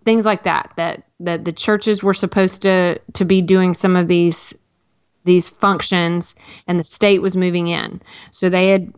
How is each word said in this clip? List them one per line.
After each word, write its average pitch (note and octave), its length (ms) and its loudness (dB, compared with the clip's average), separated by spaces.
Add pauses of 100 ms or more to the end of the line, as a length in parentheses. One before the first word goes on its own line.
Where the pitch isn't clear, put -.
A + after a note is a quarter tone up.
things A3+ 200 2
like G#3+ 200 -2
that, D#3+ 320 -4
that, E3 280 -6 (140)
that E3+ 260 -6
the E3+ 80 -6
churches G#3 500 -2
were G3 120 2
supposed F#3+ 480 -2
to, F#3 380 2 (140)
to F#3+ 100 -2
be F#3+ 160 4
doing F#3 340 2
some F#3 220 0
of F3 120 2
these, F3 460 0 (720)
these F3+ 240 4
functions, F3 840 -2 (340)
and F3 100 0
the D#3+ 60 -4
state G3+ 360 2
was F#3 160 -2
moving F3 320 -2
in. E3+ 320 -6 (300)
So - 180 -2
they F#3 200 2
had F#3+ 300 2